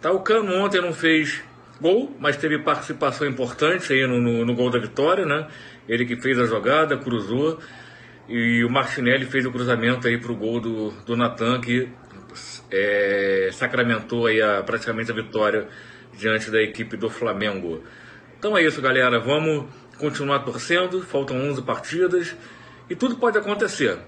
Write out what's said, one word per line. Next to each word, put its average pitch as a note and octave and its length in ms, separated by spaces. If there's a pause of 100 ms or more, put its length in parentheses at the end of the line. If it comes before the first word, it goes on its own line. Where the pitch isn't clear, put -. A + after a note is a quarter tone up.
Tá, D#3+ 100
o F#3 100
Cano G#3+ 340
ontem F#3+ 260
não F3 120
fez D#3+ 500 (380)
gol, F#3+ 380
mas C#3+ 180
teve D3+ 220
participação D3 680
importante C#3 680
aí C3 140
no, B2 140
no, A#2 240
no A#2+ 100
gol B2 160
da A#2+ 80
vitória, D#3 480
né? D3+ 200 (420)
Ele A#2 160
que A#2+ 120
fez C3 220
a B2 80
jogada, C3 500
cruzou, A#2+ 640 (680)
e A#2 360
o A#2 60
Martinelli C3 560
fez C3 180
o B2+ 80
cruzamento B2 560
aí A#2 100
pro A#2 160
gol A2 260
do, A2 300 (140)
do A#2+ 120
Natan, A#2+ 440
que, A#2+ 280 (840)
é, G2 800
sacramentou A#2+ 760
aí A2 140
a, G#2 220
praticamente A2+ 480
a A2 40
vitória G#2+ 540 (460)
diante A2 360
da A2 120
equipe G#2+ 340
do G#2+ 140
Flamengo. G2 720 (560)
Então G#3 180
é F3 60
isso, D3 180
galera. B2+ 400
Vamos D3 460 (320)
continuar C#3+ 420
torcendo. F3+ 640
Faltam C3+ 340
onze C3+ 260
partidas E3+ 720 (540)
e F3+ 80
tudo A#3+ 200
pode A3+ 200
acontecer. G3 720